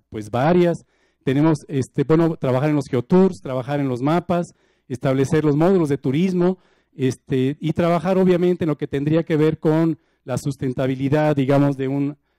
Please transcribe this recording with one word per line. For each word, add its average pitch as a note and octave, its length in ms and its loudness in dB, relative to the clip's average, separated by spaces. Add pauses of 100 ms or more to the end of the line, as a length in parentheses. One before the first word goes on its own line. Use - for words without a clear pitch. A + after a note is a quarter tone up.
(100)
pues, G#2+ 200 -12
varias, E3 540 0 (400)
tenemos, D3 340 2 (100)
este, C#3 360 -4
bueno, D#3+ 320 2
trabajar C3 340 0
en D3+ 60 0
los C#3 140 -4
geotours, F3+ 520 2
trabajar C3+ 380 -4
en C#3 80 -2
los B2 140 -4
mapas, E3+ 520 -2 (340)
establecer C3+ 560 0
los D3 120 2
módulos E3+ 320 2
de C#3 80 -2
turismo, F3+ 600 0 (360)
este, C3 640 -2
y D#3 140 -4
trabajar, E3+ 460 0
obviamente, F3+ 460 2
en D#3+ 40 -2
lo D3 80 -2
que D3 120 -8
tendría D3+ 340 0
que E3 140 -2
ver D#3 220 2
con D#3+ 400 0 (260)
la B2 120 -6
sustentabilidad, C3+ 1000 -2
digamos, C#3 400 2
de C3 120 -4
un, C#3+ 280 -4 (220)